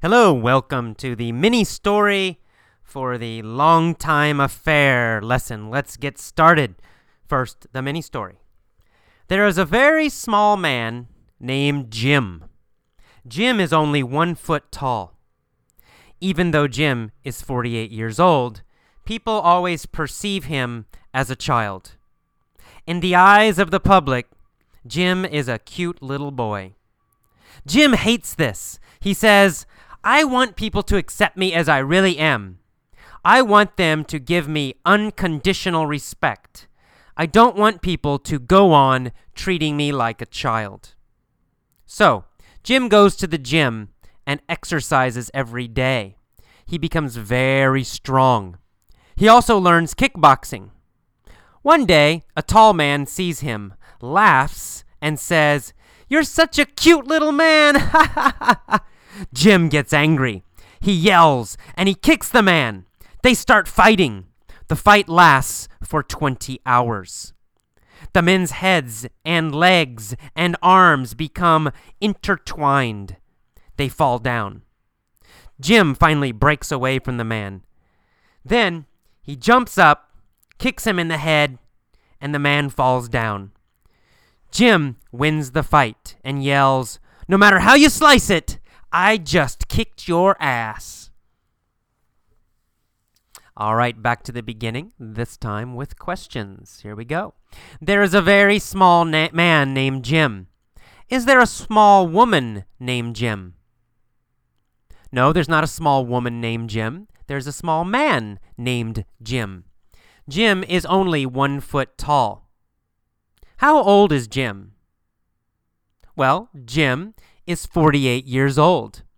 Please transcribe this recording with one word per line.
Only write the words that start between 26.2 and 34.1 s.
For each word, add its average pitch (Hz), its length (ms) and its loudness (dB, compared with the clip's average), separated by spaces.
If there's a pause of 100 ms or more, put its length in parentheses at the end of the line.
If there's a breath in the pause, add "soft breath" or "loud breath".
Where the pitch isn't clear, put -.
boy. 104 420 -8 (920 soft breath)
Jim 254 260 4
hates - 400 -2
this. - 460 -6 (200 soft breath)
He 196 140 -4
says, 202 540 2 (360 soft breath)
"I 269 200 2
want 254 320 -2
people 196 260 -6
to - 160 -2
accept - 400 -4
me 185 160 -2
as 165 160 0
I 147 80 4
really 170 400 0
am. 113 400 -2 (640 soft breath)
I 240 200 4
want 208 340 2
them 156 280 0
to - 120 -10